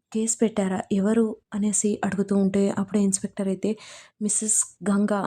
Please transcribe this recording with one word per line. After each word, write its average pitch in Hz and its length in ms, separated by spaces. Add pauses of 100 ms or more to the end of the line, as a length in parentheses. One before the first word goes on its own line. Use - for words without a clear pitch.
(120)
కేసు 220 260
పెట్టారా? 196 420 (120)
ఎవరు?" 214 340 (260)
అనేసి 208 380 (140)
అడుగుతూ 196 340
ఉంటే 196 260 (140)
అప్పుడే 202 220
ఇన్స్‌పెక్టర్ 196 480
అయితే, 190 220 (520)
"మిసెస్ 214 360 (260)
గంగా" 202 440